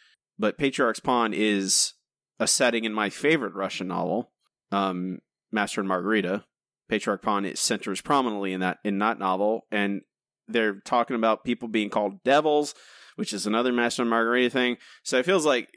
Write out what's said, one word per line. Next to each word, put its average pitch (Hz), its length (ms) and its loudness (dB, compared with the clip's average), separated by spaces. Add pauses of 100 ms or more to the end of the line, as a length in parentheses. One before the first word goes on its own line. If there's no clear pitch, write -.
(380)
but 104 200 -2
Patriarch's 131 420 0
Pond 120 340 2
is 98 600 2 (440)
a - 80 0
setting 117 380 2
in 110 100 -2
my 104 160 0
favorite 139 440 0
Russian 95 340 -4
novel, 90 420 -2 (400)
um, 92 480 -2 (320)
Master 107 300 -2
and 98 80 -2
Margarita. 95 560 0 (440)
Patriarch 104 340 -2
Pond, 101 240 0
it 80 120 -6
centers 101 420 -2
prominently 107 520 0
in 92 80 -4
that, 92 240 -2
in 101 140 -2
that 107 200 0
novel, 98 520 0
and 101 320 -2 (460)
they're 110 320 0
talking 120 360 0
about 110 280 2
people 120 240 -4
being 107 220 0
called 101 340 -2
devils, 147 500 2 (420)
which - 160 -6
is 98 140 -6
another 120 260 2
Master 120 300 0
and 117 80 0
Margarita 117 400 2
thing. 123 260 0 (280)
So 131 140 0
it 127 80 2
feels 175 200 2
like 127 300 0